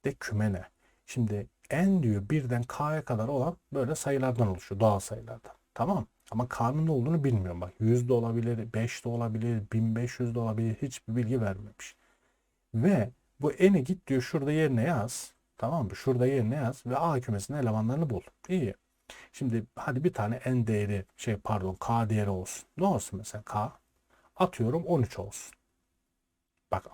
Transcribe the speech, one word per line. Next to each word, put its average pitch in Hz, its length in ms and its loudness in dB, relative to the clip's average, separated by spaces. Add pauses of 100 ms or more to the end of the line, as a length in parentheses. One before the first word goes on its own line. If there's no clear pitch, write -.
De 139 100 -4
küme 104 380 -2
ne? 90 120 -4 (420)
Şimdi 107 400 -2 (240)
en 185 320 4
diyor 104 260 2
birden 123 340 0
K'ya 151 420 -4
kadar 110 240 -2
olan 143 280 -2 (160)
böyle 139 220 0
sayılardan 131 540 2
oluşuyor. 95 320 -4
Doğal 104 180 6
sayılardan. 113 540 -12 (220)
Tamam. 123 320 0 (240)
Ama 120 180 -2
K'nın 143 380 0
ne 160 40 2
olduğunu 143 340 2
bilmiyorum. 92 360 0
Bak 90 200 -8
yüz 120 280 4
de 131 40 2
olabilir, 117 600 0
beş 113 320 -2
de - 40 -4
olabilir, 117 540 -2 (100)
bin 113 240 2
beş 120 240 -4
yüz 117 140 -2
de 120 40 -2
olabilir. 113 440 0
Hiçbir 123 340 -6
bilgi 120 240 0
vermemiş. 104 560 -6 (800)
Ve 127 360 4 (300)
bu 143 120 0
n'i 185 320 6
git 185 220 -4
diyor 131 160 2
şurada 143 300 -2
yerine 147 300 4
yaz. 123 520 -2 (240)
Tamam 131 280 -2
mı? 95 100 -8
Şurada 123 300 2
yerine 131 300 2
yaz - 300 -4
ve 127 100 -2
A 151 240 2
kümesinin 117 380 -4
elemanlarını 123 520 0
bul. 101 120 -4 (260)
İyi. 151 260 0 (580)
Şimdi 113 320 -2 (120)
hadi 131 280 -2
bir 180 80 2
tane 110 340 -2
n 127 200 2
değeri, 104 380 0 (120)
şey 107 200 -2
pardon, 95 380 -2
K 117 360 0
değeri 104 200 2
olsun. - 460 -6
Ne 175 100 2
olsun 117 320 0
mesela 107 240 -12
K? 107 300 -4 (640)
Atıyorum 165 480 0
on 165 180 2
üç - 160 -2
olsun. - 360 -10 (1200)
Bak - 220 -2